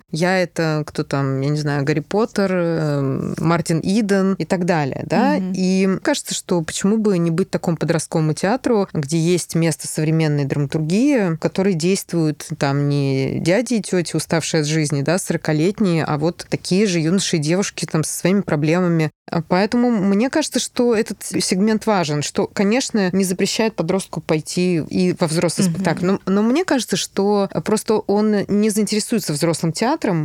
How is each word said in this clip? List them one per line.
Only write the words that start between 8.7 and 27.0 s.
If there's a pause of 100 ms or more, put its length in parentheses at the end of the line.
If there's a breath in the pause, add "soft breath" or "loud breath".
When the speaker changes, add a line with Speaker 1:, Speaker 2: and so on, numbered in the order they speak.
Speaker 1:
где
есть
место
современной
драматургии,
в
которой
действуют (100)
там
не
дяди
и
тёти,
уставшие
от
жизни,
да,
сорокалетние,
а
вот
такие
же
юноши
и
девушки
там
со
своими
проблемами. (200)
А
поэтому
мне
кажется,
что
этот
сегмент
важен,
что,
конечно,
не
запрещает
подростку
пойти
и
во
взрослый
Speaker 2:
Мгм.
Speaker 1:
спектакль.
Но,
но
мне
кажется,
что (140)